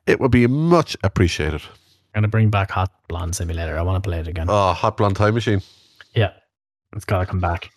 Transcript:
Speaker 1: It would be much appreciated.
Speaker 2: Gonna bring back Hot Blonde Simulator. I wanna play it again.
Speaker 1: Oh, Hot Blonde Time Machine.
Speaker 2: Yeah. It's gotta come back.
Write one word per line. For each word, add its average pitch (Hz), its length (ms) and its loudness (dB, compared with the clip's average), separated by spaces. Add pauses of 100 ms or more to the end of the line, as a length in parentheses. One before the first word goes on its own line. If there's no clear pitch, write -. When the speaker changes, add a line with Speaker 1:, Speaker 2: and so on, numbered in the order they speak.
Speaker 1:
It - 140 2
would 131 120 0
be 120 160 6
much 160 560 2
appreciated. 80 580 0 (520)
Speaker 2:
Gonna 107 140 0
bring 110 220 2
back 101 220 0
Hot 92 200 -2 (160)
Blonde 85 300 -6
Simulator. 82 400 -6
I 80 60 -2
wanna 92 180 -2
play 87 180 -4
it 80 80 -8
again. 82 220 -6
Speaker 1:
Oh, 98 240 4
Hot 110 240 -2
Blonde 101 180 2
Time 104 180 2
Machine. 107 280 0 (520)
Speaker 2:
Yeah. 107 180 0 (600)
It's - 120 -12
gotta 92 200 -2
come 92 140 -4
back. 87 380 -4